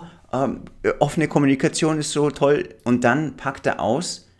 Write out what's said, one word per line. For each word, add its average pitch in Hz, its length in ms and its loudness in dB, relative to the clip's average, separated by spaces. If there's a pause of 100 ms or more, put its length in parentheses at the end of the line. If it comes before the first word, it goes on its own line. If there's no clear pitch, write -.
(320)
ähm, 127 300 -2 (360)
offene 151 300 0
Kommunikation 147 680 2
ist 151 140 -4
so 147 180 2
toll.“ 143 380 2 (160)
Und 123 200 2
dann 135 320 0
packt - 300 -8
er - 140 0
aus, 120 480 -4 (120)